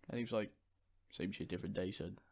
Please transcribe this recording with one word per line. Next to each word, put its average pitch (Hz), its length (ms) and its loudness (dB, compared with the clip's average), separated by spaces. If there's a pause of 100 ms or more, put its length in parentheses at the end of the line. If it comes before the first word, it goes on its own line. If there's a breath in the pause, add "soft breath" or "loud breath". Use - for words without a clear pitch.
And 123 100 -2
he 120 60 2
was 110 80 0
like, 107 180 4 (600)
Same 92 220 0
shit, 82 160 -2
different 90 260 0
day, 92 160 2
son. 98 280 -4 (140)